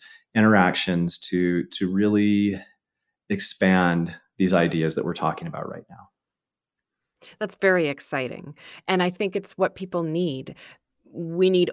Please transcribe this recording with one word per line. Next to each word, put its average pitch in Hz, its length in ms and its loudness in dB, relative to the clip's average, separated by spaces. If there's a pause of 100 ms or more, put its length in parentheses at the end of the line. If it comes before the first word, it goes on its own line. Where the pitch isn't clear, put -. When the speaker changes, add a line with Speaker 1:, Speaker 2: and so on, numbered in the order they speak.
(360)
Speaker 1:
interactions 92 840 2
to, 87 480 0
to 92 220 -4
really 104 720 2 (680)
expand 90 840 0 (240)
these 92 140 2
ideas 82 440 2
that - 100 -4
we're 85 80 -4
talking 82 340 -4
about - 220 -10
right - 200 -14
now. - 200 -20 (1300)
Speaker 2:
That's 214 160 -8
very 180 320 2
exciting, 139 680 -8 (320)
and 185 160 2
I 180 60 2
think 185 260 -4
it's - 220 -10
what 185 180 0
people 185 280 -6
need. 156 520 -4 (600)
We 175 320 0
need 180 240 2